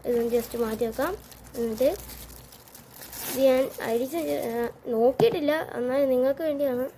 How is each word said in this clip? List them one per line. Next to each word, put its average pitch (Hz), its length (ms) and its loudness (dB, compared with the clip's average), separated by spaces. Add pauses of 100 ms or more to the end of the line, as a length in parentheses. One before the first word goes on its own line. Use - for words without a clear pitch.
ഇതൊന്ന് 233 300 2
just 233 240 -2
മാറ്റി 220 260 0
വെക്കാം. 277 320 -2 (380)
എന്നിട്ട് 233 640 0 (1080)
ഇത് 254 100 -4
ഞാൻ 262 300 6 (120)
അഴിച്ച്, 262 360 -2
ഏ, 247 500 -2 (200)
നോക്കിയിട്ടില്ല, 277 880 2
എന്നാലും 254 340 0
നിങ്ങൾക്ക് 262 320 2
വേണ്ടിയാണ്. 285 400 0 (160)